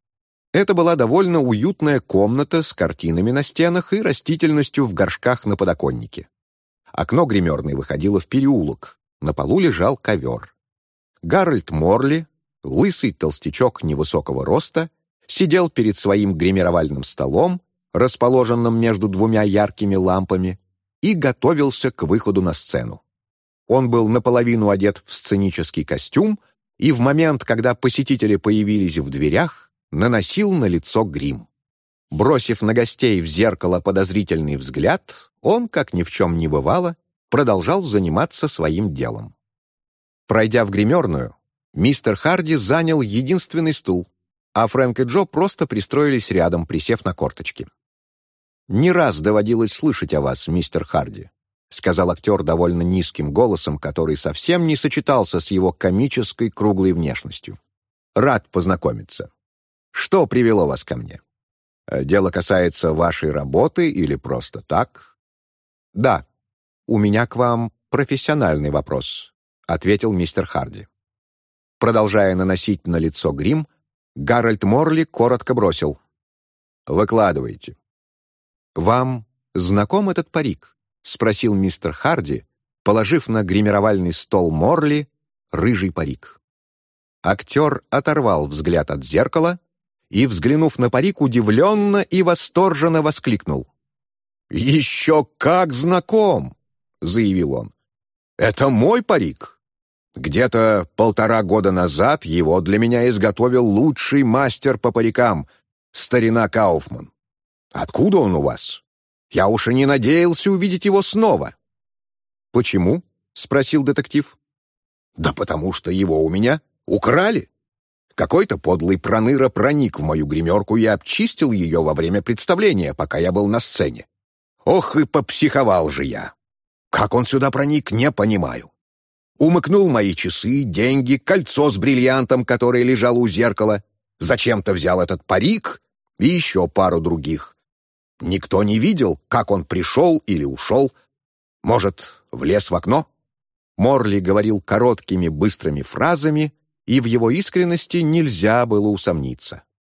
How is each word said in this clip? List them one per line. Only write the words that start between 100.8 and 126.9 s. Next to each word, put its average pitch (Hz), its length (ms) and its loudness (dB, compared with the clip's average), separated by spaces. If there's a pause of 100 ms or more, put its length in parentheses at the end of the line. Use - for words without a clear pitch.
полтора 110 460 2
года 98 280 2
назад 90 540 0
его 82 360 0
для 98 180 0
меня 120 300 2
изготовил 120 560 2
лучший 135 600 2
мастер 127 520 0
по 117 140 -2
парикам, 113 560 0 (460)
старина 113 560 0
Кауфман. 92 640 -2 (600)
Откуда - 460 2
он 101 160 2
у 73 80 0
вас? - 400 -6 (480)
Я 92 180 2
уж 110 200 0
и 120 60 0
не 135 120 4
надеялся 156 640 2
увидеть 190 360 0
его 196 160 4
снова». 190 520 0 (1000)
«Почему?» 113 520 0 (300)
спросил 139 500 0
детектив. 143 520 -2 (800)
«Да 78 160 -2
потому 82 400 -4
что - 180 -8
его 87 340 0
у 80 60 0
меня 117 320 0 (240)
украли. 160 600 0 (680)
Какой-то 90 440 0
подлый 90 400 0
проныра 123 500 2
проник 131 520 0
в - 20 -4
мою 78 240 -2
гримёрку 85 500 0
и 110 100 2
обчистил 139 640 -2
её 82 320 0
во 78 100 0
время 85 280 -2
представления, 120 720 0
пока 73 240 -6
я 87 120 0
был 101 160 0
на 113 140 0
сцене. 65 460 -6 (580)
Ох, - 320 2
и 156 80 4
попсиховал 113 880 0
же 69 140 -6
я. - 300 -10 (560)